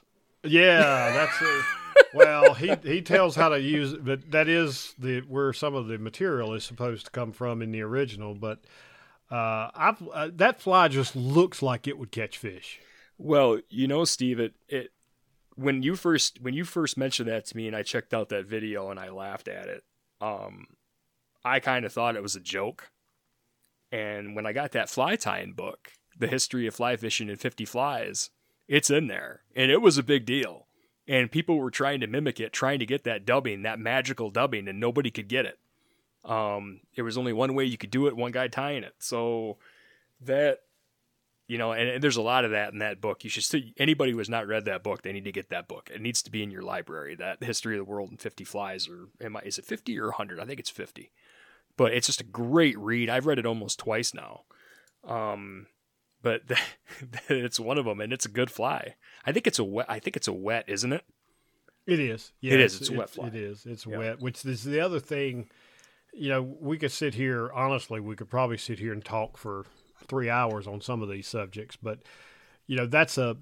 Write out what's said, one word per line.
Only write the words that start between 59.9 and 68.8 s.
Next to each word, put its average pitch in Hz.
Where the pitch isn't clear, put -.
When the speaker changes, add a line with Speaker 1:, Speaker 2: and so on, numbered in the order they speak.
Speaker 2:
think -
it's -
a 98
wet, 101
isn't 104
it? 143
Speaker 1:
It 175
is. 117
Yeah, 131
Speaker 2:
It 131
is. 101
Speaker 1:
it's, 98
Speaker 2:
It's -
a -
wet 117
Speaker 1:
it's, -
Speaker 2:
fly. -
Speaker 1:
it 110
is. 104
It's 117
Speaker 2:
Yeah. 107
Speaker 1:
wet, 113
which 127
is 123
the 143
other 170
thing. 135
You 143
know, 131
we 143
could 151
sit 143
here, 123
honestly, 127
we 104
could 104
probably 127
sit 104
here 110